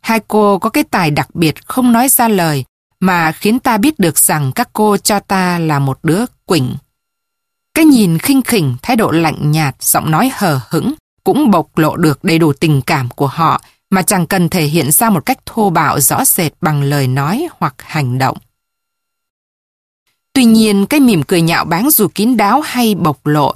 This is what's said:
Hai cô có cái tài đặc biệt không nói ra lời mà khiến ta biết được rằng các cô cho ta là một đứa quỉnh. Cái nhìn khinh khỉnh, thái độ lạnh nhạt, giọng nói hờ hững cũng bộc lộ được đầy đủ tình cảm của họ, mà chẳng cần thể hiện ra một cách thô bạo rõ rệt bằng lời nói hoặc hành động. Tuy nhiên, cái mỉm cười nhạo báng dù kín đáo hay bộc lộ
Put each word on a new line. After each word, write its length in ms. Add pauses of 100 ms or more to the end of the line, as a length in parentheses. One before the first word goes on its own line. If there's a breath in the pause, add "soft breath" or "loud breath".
Hai 280
cô 300
có 120
cái 140
tài 260
đặc 240
biệt 320
không 260
nói 160
ra 200
lời 360 (360)
mà 320
khiến 260
ta 200
biết 200
được 200
rằng 340
các 200
cô 240
cho 240
ta 380
là 200
một 240
đứa 220 (200)
quỉnh. 320 (1000)
Cái 100
nhìn 340
khinh 240
khỉnh, 400
thái 140
độ 140
lạnh 400
nhạt, 320
giọng 280
nói 240
hờ 340
hững 260 (300)
cũng 260
bộc 280
lộ 180
được 280
đầy 140
đủ 140
tình 300
cảm 260
của 180
họ, 340 (300 soft breath)
mà 120
chẳng 240
cần 220
thể 160
hiện 280
ra 180
một 160
cách 200
thô 240
bạo 300
rõ 240
rệt 360
bằng 220
lời 260
nói 400 (100)
hoặc 200
hành 400
động. 200 (1900)
Tuy 120
nhiên, 420
cái 140
mỉm 220
cười 200
nhạo 220
báng 260
dù 180
kín 280
đáo 240
hay 340
bộc 320
lộ 300